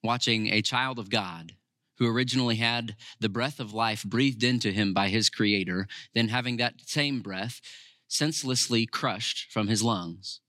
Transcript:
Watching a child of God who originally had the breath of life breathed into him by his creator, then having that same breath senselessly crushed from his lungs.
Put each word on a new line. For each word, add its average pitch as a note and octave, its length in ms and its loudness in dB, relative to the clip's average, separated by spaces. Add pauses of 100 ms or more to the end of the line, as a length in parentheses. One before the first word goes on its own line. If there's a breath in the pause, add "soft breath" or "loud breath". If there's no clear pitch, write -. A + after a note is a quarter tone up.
Watching A2+ 460 2
a G#2+ 140 4
child B2+ 360 0
of G2 120 -10
God F2 420 -4 (460)
who A#2+ 100 4
originally B2 480 2
had A#2 400 0 (240 loud breath)
the A2 80 0
breath B2 320 -2
of G#2 120 -8
life A2 300 0
breathed A2+ 400 2
into A#2+ 300 2
him G2 200 2
by G2 160 2
his G#2 220 2
creator, G2 560 2 (280 loud breath)
then A#2 140 2
having A#2+ 280 -2
that A#2+ 180 -2 (100)
same C#3+ 360 -2
breath G2 400 -8 (480 loud breath)
senselessly B2+ 760 0
crushed - 680 -4
from G#2 180 0
his G#2+ 140 2
lungs. F#2 680 -2